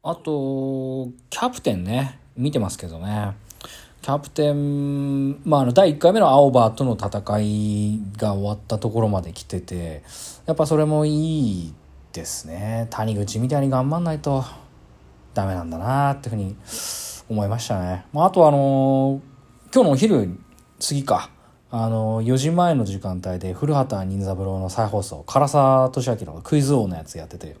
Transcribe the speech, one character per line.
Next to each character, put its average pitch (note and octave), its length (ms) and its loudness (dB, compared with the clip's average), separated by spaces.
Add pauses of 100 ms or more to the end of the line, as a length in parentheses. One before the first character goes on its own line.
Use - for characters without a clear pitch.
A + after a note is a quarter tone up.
あ E3 100 -4
と、 C3+ 960 -4 (180)
キ - 100 -10
ャ B3 120 0
プ B3 100 -14
テ A2 140 0
ン F2 100 -4
ね、 B2+ 340 -4 (160)
見 C3+ 160 -2
て C#3 80 -2
ま G2 120 -2
す - 80 -12
け F#2+ 80 -12
ど E2 120 -12
ね。 G#2 340 -4 (680)
キ - 80 -8
ャ C#3 100 0
プ D3 120 -10
テ D3 220 2
ン、 C#3+ 920 -2
ま D3+ 140 4
あ、 - 20 4
あ C3+ 60 2
の、 B2 80 2
第 F#3+ 160 8
一 D3 80 -2
回 F3+ 160 6
目 A3+ 60 4
の F3 80 6
青 C#3 220 8
葉 A#2 200 6
と C3+ 140 -4
の B2 80 0
戦 G2+ 260 -4 (220)
い G#2 600 0 (160)
が G#2 160 -2
終 G2 140 -2
わ G2+ 80 -2
っ - 120 -10
た G#2+ 120 -4
と A#2+ 100 -4
こ A2+ 140 0
ろ A2 60 2
ま F#2+ 120 0
で E2+ 140 -10
来 - 80 -16
て F2+ 180 -8
て、 E2+ 420 -10 (440)
や D#3+ 80 0
っ - 20 -2
ぱ D#3 80 2
そ D#3 140 2
れ D3+ 80 4
も D3+ 180 2
い D3+ 640 0
い D2 80 -14 (400)
で E2 100 -10
す - 220 -10
ね。 G#2+ 420 -6
谷 A2 280 -4
口 G2+ 220 -4
み B2+ 120 0
た D3 80 2
い - 20 2
に C#3 80 0
頑 C3 220 0
張 E3 80 0
ん F3 60 -2
な D#3+ 100 0
い D3+ 60 -6
と C3+ 260 -2 (880)
ダ G2 100 -2
メ F#2+ 100 -2
な E2+ 80 -4
ん E2 60 -8
だ E2 80 -8
な C3+ 360 0
っ C#3 80 -6
て A#2+ 100 -10
ふ A2 40 -6
う - 20 -4
に G2+ 200 -6 (720)
思 G#2+ 160 -2
い G2 40 -2
ま A#2 100 -2
し A2+ 100 -8
た G2+ 100 -2
ね。 F#2 360 -4
ま - 80 2
あ、 - 40 6
あ - 40 6
と、 E3 180 8
あ - 20 8
の C3+ 680 4 (480)
ー、 - 60 -16
今 B3+ 80 8
日 G3+ 60 6
の - 20 4
お C3+ 60 4
昼 C3 420 2 (500)
過 D3 60 -2
ぎ C#3 100 -2
か、 - 240 0 (420)
あ A2+ 160 -2
の A2 360 0
ー、 - 20 -2
四 B2+ 140 4
時 D3 120 0
前 E3+ 260 4
の A2+ 100 0
時 G2 120 -4
間 F#2 240 -6
帯 F#2 160 -6
で F#2 140 -6
古 C#3+ 220 -2
畑 A2 320 -2
任 G2 180 -4
三 F#2+ 140 -4
郎 F#2+ 200 -4
の F#2+ 120 -4
再 A2+ 160 0
放 G2+ 160 -2
送、 - 240 -10
唐 C#3 200 2
沢 C3+ 440 4
寿 C3+ 100 -4 (240)
明 - 80 -14
の - 80 -14
ク - 160 0
イ C#3+ 60 4
ズ C3+ 100 2
王 A2+ 160 2
の F2 80 -6
や D#2 80 -12
つ - 140 -16
や D#2 80 -12
っ - 20 -20
て - 80 -16
て D#2+ 240 -16